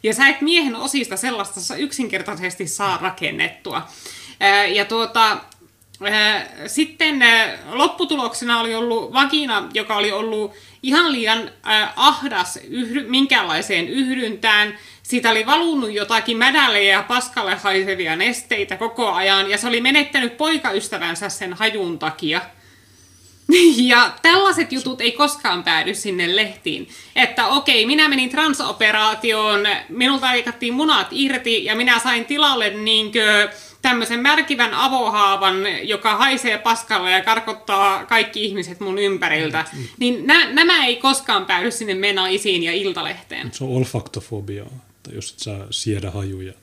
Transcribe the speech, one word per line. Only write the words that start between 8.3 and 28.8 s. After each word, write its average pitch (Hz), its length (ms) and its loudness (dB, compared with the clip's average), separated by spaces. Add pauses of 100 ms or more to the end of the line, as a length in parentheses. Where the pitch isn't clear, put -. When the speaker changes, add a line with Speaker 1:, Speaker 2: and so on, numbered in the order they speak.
Speaker 1:
oli 226 160 -4
ollut 226 380 -2
vagina, 269 600 0
joka 214 220 -2
oli 208 160 0
ollut 214 420 -4 (300)
ihan 302 280 4
liian, 226 280 0
ö, 214 120 -10 (440)
ahdas 240 640 0 (100)
yhdy-, 240 380 -4
minkäänlaiseen 202 800 0
yhdyntään. 220 920 0 (260)
Siitä 240 280 0
oli 220 140 0
valunut 285 460 0
jotakin 220 460 -2
mädälle 247 460 4
ja 196 240 4
paskalle 220 480 -2
haisevia 190 600 -2
nesteitä 208 640 -2
koko 226 340 -2
ajan, 196 380 2
ja 202 80 0
se 226 100 -4
oli 233 140 0
menettänyt 269 560 0
poikaystävänsä 202 920 -2
sen 180 240 -8
hajun 202 460 -2
takia. 156 460 -2
<laughs> - 60 -20 (1300)
Ja 240 440 4
tällaiset 359 500 4
jutut 254 300 -6
ei 233 100 2
koskaan 240 520 -2
päädy 165 300 0
sinne 180 420 -2
lehtiin. 190 540 -4 (260)
Että 233 320 2
okei, 254 380 2
minä 302 240 2
menin 262 200 0
transoperaatioon, 214 1400 0 (220)